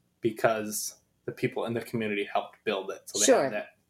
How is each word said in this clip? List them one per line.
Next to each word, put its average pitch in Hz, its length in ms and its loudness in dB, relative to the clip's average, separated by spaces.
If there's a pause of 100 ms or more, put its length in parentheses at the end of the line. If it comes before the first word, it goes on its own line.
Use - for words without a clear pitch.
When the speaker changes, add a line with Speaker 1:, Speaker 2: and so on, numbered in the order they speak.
(200)
Speaker 1:
because 110 760 0 (280)
the - 80 -8
people 117 320 -4
in 117 80 -4
the 117 80 -2
community 104 500 -4
helped - 340 -2
build 95 260 -2
it. 95 160 -10
So - 120 -6
they - 60 4
Speaker 2:
Sure. 214 200 8
Speaker 1:
have 123 80 0
that 104 160 -6 (220)